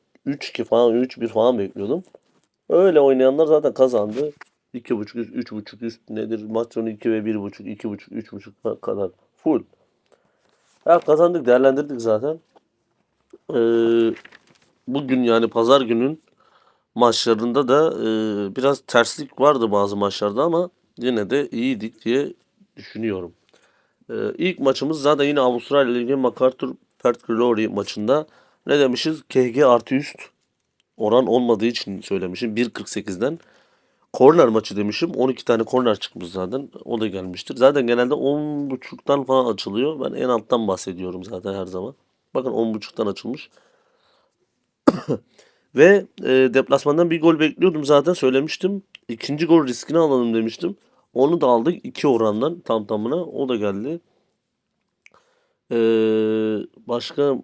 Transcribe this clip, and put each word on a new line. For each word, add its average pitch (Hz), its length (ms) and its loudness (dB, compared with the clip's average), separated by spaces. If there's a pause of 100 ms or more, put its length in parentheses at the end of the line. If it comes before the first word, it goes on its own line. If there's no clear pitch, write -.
(260)
üç 143 240 -8
iki 123 140 -6
falan, 117 300 2
üç 127 280 -2
bir 117 60 -4
falan 113 320 0
bekliyordum. 104 440 -6 (680)
Öyle 175 300 4
oynayanlar 135 460 4
zaten 151 280 2
kazandı. 123 580 0 (420)
İki 120 240 -6
buçuk 104 180 -10
üst, 117 200 -10
üç 123 160 -8
buçuk 104 300 -14
üst 113 280 -12
nedir? 110 400 -8
Maç 113 240 -4
sonu 113 160 -4
iki 110 220 -4
ve 110 140 -2
bir 107 160 -4
buçuk, 101 260 -12
iki 107 220 -10
buçuk, 104 220 -12
üç 110 200 -12
buçuk 107 500 -10
kadar. 101 300 -6 (240)
Full. 127 280 -2 (1200)
Ya 165 140 6
kazandık, 156 460 2
değerlendirdik 135 560 4
zaten. 113 380 -2 (1120)
Ee, 147 40 -2 (1300)
bugün 131 360 -2
yani 113 240 4
pazar 120 340 4
günün 123 400 -2 (720)
maçlarında 117 720 2
da, 147 260 4
e, 113 120 -6 (500)
biraz 135 240 0
terslik 127 640 0
vardı 131 300 4
bazı 101 240 0
maçlarda 101 480 -2
ama 170 260 -2 (280)
yine 117 320 -2
de 139 200 -2
iyiydik 113 560 -6
diye 131 280 -2 (440)
düşünüyorum. 98 560 -8 (760)
E, 120 60 -10 (220)
ilk 175 220 -4
maçımız 139 420 -2
zaten 143 220 2
yine 147 160 0
Avustralya 127 540 2
Ligi 123 220 -2
MacArthur 131 600 -2 (280)
Perth 120 240 -2
Glory 113 400 2
maçında 107 580 -2 (420)
ne 143 120 2
demişiz? 139 500 -2
K 127 200 2
G 135 160 2
artı 123 300 2
üst 143 220 -6 (800)
oran 113 300 2
olmadığı 117 380 0
için 101 360 -6
söylemişim. 95 540 -6
Bir 120 140 -2
kırk 104 200 -14
sekizden. 107 500 -6 (760)
Korner 147 340 8
maçı 110 300 -2
demişim. 104 340 -4
On 127 180 0
iki 123 160 -6
tane 113 180 2
korner 120 320 0
çıkmış 90 340 -12
zaten. 95 400 -8 (160)
O 113 160 -6
da 110 60 -2
gelmiştir. 92 480 -10
Zaten 135 320 4
genelde 120 260 2
on 147 560 -4
buçuktan 135 540 -4
falan 131 300 2
açılıyor. 123 460 -6
Ben - 140 -8
en 131 160 -4
alttan 113 380 0
bahsediyorum 92 560 -6
zaten 98 300 -8
her 95 120 -8
zaman. 92 300 -10 (380)
Bakın 131 180 0
on 113 220 -2
buçuktan 107 340 -6
açılmış. 110 420 -8 (1400)
<coughs> 175 220 0 (640)
Ve, 185 300 6 (180)
e, 123 60 -2 (240)
deplasmandan 143 560 2
bir 165 120 -2
gol 160 180 4
bekliyordum 156 460 0
zaten 143 280 4
söylemiştim. 156 680 -2 (240)
İkinci 143 380 -6
gol 156 220 4
riskini 135 300 -4
alalım 131 360 2
demiştim. 110 440 -4 (360)
Onu 147 280 2
da 147 60 2
aldık 123 380 0
iki 131 220 -4
orandan 117 520 0
tam 113 260 -4
tamına. 117 400 -6
O 135 240 -6
da 123 60 -2
geldi. 104 440 -6 (1700)
Ee, 120 60 -2 (1120)
başka 135 560 -2